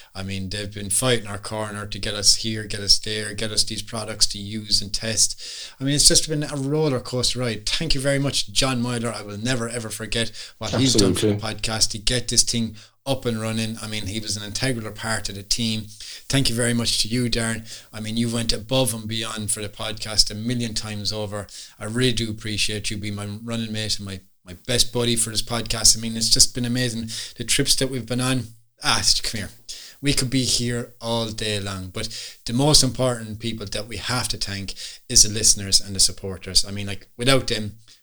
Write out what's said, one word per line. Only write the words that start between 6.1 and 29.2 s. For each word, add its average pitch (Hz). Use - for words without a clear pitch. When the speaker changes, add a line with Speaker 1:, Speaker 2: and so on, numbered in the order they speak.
Speaker 1:
been 151
a 147
roller 143
coaster -
ride. 113
Thank 156
you 139
very 139
much, -
John 123
Myler. 120
I 104
will 104
never, 117
ever 113
forget 110
what 107
he's 123
done 98
for 110
the 104
Speaker 2:
Absolutely. 110
Speaker 1:
podcast 110
to 107
get 123
this -
thing 113
up 135
and 113
running. 110
I 107
mean, 107
he 104
was 104
an 104
integral 107
part 110
of 104
the 98
team. 110
Thank 135
you 117
very 120
much 117
to 107
you, 123
Darren. 113
I 110
mean, 110
you 117
went 117
above 120
and 110
beyond 110
for 110
the 104
podcast 107
a 107
million 117
times 104
over. 104
I 107
really 123
do 113
appreciate 107
you 107
being 101
my 101
running 113
mate 107
and 101
my, 95
my 90
best 123
buddy 120
for 113
this 107
podcast. 110
I -
mean, 113
it's 113
just -
been 123
amazing. 117
The 120
trips -
that 135
we've 123
been 123
on, 127
ah, 113